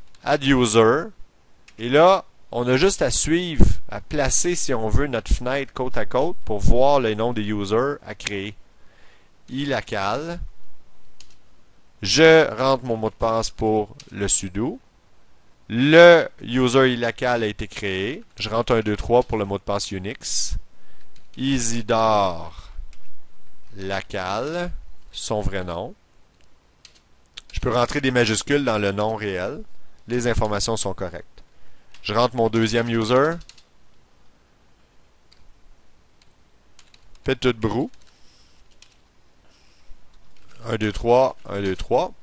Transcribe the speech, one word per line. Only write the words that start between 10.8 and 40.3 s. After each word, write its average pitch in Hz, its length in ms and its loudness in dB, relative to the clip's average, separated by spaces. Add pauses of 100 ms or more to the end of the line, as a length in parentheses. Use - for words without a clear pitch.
Je 160 560 6
rentre 131 280 0
mon 120 120 -4
mot 110 140 -4
de - 40 -18
passe 113 360 -2
pour 110 440 -2 (160)
le 101 180 -6
sudo. 104 520 -4 (880)
Le 156 600 8 (140)
user 127 500 2
Ilacal 120 500 -2
a 110 40 0
été 104 200 -6
créé. 101 560 -6 (140)
Je 104 140 -8
rentre 117 240 0
un, 113 60 2
deux, 104 160 -2
trois 120 260 2
pour - 160 -4
le 101 80 -4
mot 98 100 -4
de 95 60 -8
passe 101 280 -6
Unix. - 680 -4 (840)
Isidore 110 1300 0 (1080)
Lacal, 101 920 -6 (420)
son - 280 -6
vrai 98 240 -2
nom. 90 300 -8 (1600)
Je - 80 -6
peux 127 120 -2
rentrer 123 300 0
des 135 80 0
majuscules 123 540 0
dans 113 140 0
le 101 140 0
nom 107 240 -2
réel. 104 460 -6 (460)
Les 120 180 -2
informations 110 500 -2
sont 98 160 -4
correctes. 87 340 -10 (760)
Je - 100 -8
rentre 120 220 0
mon 117 140 0
deuxième 117 420 0
user. 123 440 2 (4000)
Faites 131 140 -2
tout 127 180 0
brou. 113 340 -4 (2750)